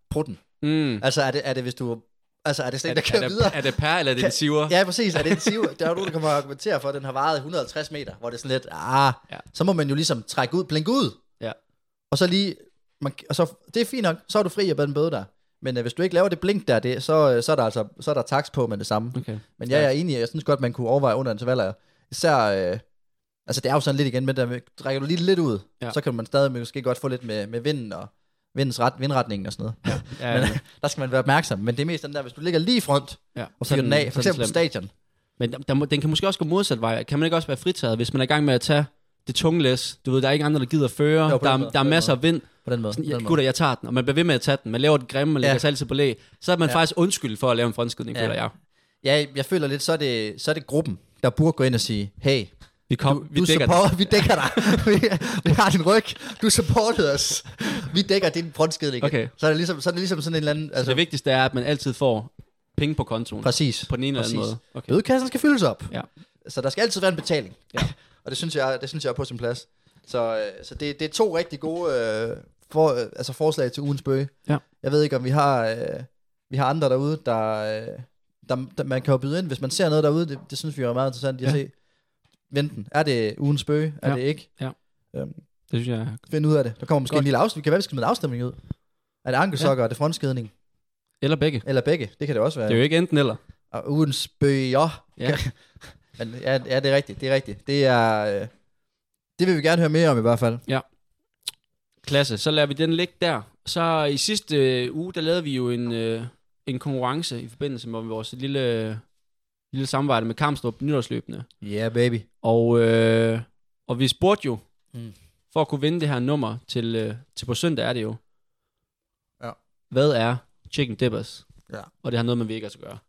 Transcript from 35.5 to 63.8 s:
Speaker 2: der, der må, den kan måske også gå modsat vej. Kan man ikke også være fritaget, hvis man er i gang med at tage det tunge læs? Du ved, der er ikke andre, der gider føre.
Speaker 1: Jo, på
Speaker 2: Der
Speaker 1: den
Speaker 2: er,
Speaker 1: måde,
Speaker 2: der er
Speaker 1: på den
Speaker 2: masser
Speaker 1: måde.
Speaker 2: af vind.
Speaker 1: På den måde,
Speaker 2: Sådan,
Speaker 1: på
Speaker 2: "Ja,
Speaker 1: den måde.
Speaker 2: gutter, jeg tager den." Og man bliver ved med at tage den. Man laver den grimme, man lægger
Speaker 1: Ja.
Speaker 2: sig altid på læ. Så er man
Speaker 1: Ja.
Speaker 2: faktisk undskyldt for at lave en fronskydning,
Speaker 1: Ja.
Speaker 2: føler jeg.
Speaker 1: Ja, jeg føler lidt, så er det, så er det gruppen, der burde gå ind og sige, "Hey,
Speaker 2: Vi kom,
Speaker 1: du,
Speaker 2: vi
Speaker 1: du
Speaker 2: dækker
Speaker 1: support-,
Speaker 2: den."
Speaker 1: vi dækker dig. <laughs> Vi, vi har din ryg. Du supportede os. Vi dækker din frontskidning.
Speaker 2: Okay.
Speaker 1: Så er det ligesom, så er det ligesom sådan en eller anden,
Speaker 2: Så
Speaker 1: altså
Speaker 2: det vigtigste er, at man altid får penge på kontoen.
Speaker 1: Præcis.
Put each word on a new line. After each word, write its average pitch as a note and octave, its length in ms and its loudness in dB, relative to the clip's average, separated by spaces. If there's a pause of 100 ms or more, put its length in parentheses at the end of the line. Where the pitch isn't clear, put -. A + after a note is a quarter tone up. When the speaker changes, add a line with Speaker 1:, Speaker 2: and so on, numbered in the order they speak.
Speaker 2:
der, C3 60 -10
der C#3 160 -2
må, C#3+ 100 2
den C#3+ 160 0
kan D#3 100 2
måske D#3 160 0
også G3 120 -2
gå F#3+ 60 -2
modsat D#3+ 360 0
vej. A2+ 240 0
Kan C#3+ 140 -2
man D#3 80 2
ikke E3 100 2
også D#3+ 120 -2
være C3+ 80 -2
fritaget, B2+ 400 -2
hvis A#2 160 -2
man C3+ 80 0
er C3 40 2
i - 20 -2
gang D3 180 2
med C#3 100 4
at B2 60 4
tage D3 260 2 (400)
det C3 80 -6
tunge E3 280 2
læs? B2+ 440 0
Du C3+ 60 -2
ved, C3 100 4
der C3 60 4
er C3+ 40 4
ikke D3+ 120 2
andre, D3+ 160 2
der B2+ 60 -2
gider C#3+ 220 2
føre. D#3 400 2
Speaker 1:
Jo, C#3+ 100 4
på A#2+ 60 -2
Speaker 2:
Der C3+ 80 4
Speaker 1:
den - 20 4
Speaker 2:
er, - 100 2
Speaker 1:
måde, A#2 80 -8
Speaker 2:
der D3 60 0
er C#3 40 4
Speaker 1:
på - 20 4
den C#3+ 60 4
Speaker 2:
masser E3 220 4
Speaker 1:
måde. C3 60 2
Speaker 2:
af B2 40 -14
vind. E3 200 2 (220)
Speaker 1:
På B2 60 -6
den A#2+ 100 -2
måde, G#2+ 140 -2
Speaker 2:
Sådan, D3+ 100 -4
Speaker 1:
på - 60 -8
Speaker 2:
"Ja, - 60 -2
Speaker 1:
den A#2 60 -4
måde. G#2+ 60 -6
Speaker 2:
gutter, C3 160 4
jeg C3 100 2
tager C#3+ 200 2
den." - 120 -10
Og A#2+ 80 -4
man B2+ 100 2
bliver C3+ 100 0
ved E3 100 2
med E3 100 2
at A#2+ 60 2
tage C#3 240 0
den. A2 80 -6
Man A#2+ 80 -2
laver D#3+ 160 6
den B2+ 100 0
grimme, C#3+ 280 0
man C#3+ 60 2
lægger C3+ 140 4
Speaker 1:
Ja. - 40 2
Speaker 2:
sig D3+ 100 0
altid C3+ 180 -2
på B2+ 80 -4
læ. C3+ 200 2 (260)
Så F3+ 120 0
er F3+ 40 2
man E3 120 4
Speaker 1:
Ja. C3 60 0
Speaker 2:
faktisk E3 220 2
undskyldt E3 420 0
for B2+ 120 2
at A#2 60 4
lave A#2+ 100 2
en A2+ 80 0
fronskydning, A#2+ 420 -4
Speaker 1:
Ja. A#2+ 60 -2
Speaker 2:
føler A2 120 -2
jeg. A2 140 -4 (560)
Speaker 1:
Ja, D3 220 2 (100)
jeg C3+ 80 -2
føler E3 220 0
lidt, C#3 160 -4
så E3 100 0
er E3 40 0
det, A#2 440 -2
så - 100 -2
er D3+ 40 2
det D#3 120 -10
gruppen, C#3+ 320 -2 (240)
der C3 80 4
burde D#3 220 4
gå C#3 120 2
ind C3 100 4
og A#2 60 2
sige, G2+ 380 -4
"Hey, C3+ 280 2 (420)
Speaker 2:
Vi C#3 60 0
kom, C#3 220 2
Speaker 1:
du, D3+ 140 -6
Speaker 2:
vi D3 100 0
Speaker 1:
du F3+ 60 4
Speaker 2:
dækker D#3+ 200 4
Speaker 1:
support-, F3+ 240 6
Speaker 2:
den." F3 80 0
Speaker 1:
vi G3 60 4
dækker G3+ 300 4
dig. D3+ 160 2 (360)
<laughs> G#3+ 60 6
Vi, F#3+ 160 4 (360)
vi E3+ 60 4
har F#3+ 200 6
din E3+ 160 2
ryg. G#3+ 180 6 (380)
Du A3 80 4
supportede G3+ 640 4
os. - 320 -2 (500)
Vi F#3+ 80 2
dækker G3 260 2
din E3+ 240 -4
frontskidning. D3+ 520 0
Speaker 2:
Okay. B2+ 320 0
Speaker 1:
Så - 100 0
er D#3 40 6
det D#3 60 4
ligesom, E3+ 240 -2
så F3 100 -2
er - 20 2
det E3+ 80 -2
ligesom F3+ 220 -2
sådan E3 120 -2
en - 20 0
eller D3+ 140 0
anden, D#3 180 -2
Speaker 2:
Så - 60 -10
Speaker 1:
altså B2 160 0
Speaker 2:
det B2+ 60 2
vigtigste D3+ 340 0
er, C3 140 4
at C3+ 100 0
man B2 100 -2
altid C#3 280 -2
får A#2 420 0 (420)
penge D3+ 180 0
på C#3+ 100 -4
kontoen. A2+ 380 -6
Speaker 1:
Præcis. C3 460 0